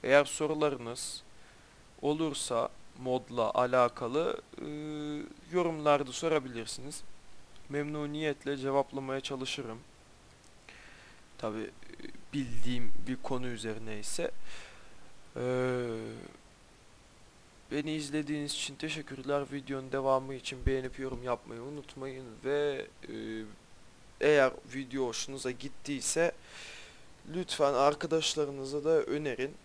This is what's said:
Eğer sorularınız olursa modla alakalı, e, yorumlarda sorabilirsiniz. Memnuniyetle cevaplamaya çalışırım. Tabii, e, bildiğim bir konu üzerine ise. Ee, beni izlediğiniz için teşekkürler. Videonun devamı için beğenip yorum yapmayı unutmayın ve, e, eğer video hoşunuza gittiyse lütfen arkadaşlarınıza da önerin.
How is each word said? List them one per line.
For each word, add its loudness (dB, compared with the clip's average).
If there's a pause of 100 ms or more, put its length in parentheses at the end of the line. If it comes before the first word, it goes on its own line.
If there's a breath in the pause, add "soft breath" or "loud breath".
Eğer 8
sorularınız -2 (800 loud breath)
olursa 0 (340)
modla 0
alakalı, 2 (200)
e, -6 (880)
yorumlarda 2
sorabilirsiniz. -4 (680)
Memnuniyetle -2
cevaplamaya 0
çalışırım. -6 (1600 loud breath)
Tabii, -4
e, -8 (600)
bildiğim 8 (160)
bir 0
konu 0
üzerine -4
ise. 0 (1040 loud breath)
Ee, 0 (1900)
beni -2
izlediğiniz -2
için -6
teşekkürler. -4
Videonun -6
devamı 2
için -6
beğenip 0
yorum -6
yapmayı -4
unutmayın -10 (180)
ve, 0 (220)
e, -10 (1080)
eğer 6 (220)
video -4
hoşunuza -4
gittiyse -2 (1000 loud breath)
lütfen 2
arkadaşlarınıza 0
da 6
önerin. -2 (100)